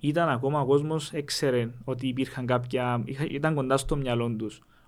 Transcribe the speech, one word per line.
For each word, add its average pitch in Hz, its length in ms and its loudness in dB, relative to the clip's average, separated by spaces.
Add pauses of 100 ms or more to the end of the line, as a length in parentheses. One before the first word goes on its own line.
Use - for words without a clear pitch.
ήταν 156 280 2
ακόμα 139 320 0
ο 135 40 2
κόσμος, 147 480 2
έξερε 135 560 0 (140)
ότι 131 240 -4
υπήρχαν 127 380 -4
κάποια, 123 600 0
είχα-, 135 260 -4
ήταν 156 240 0
κοντά 135 220 2
στο 143 200 0
μυαλό 120 380 0
τους 107 260 -6 (260)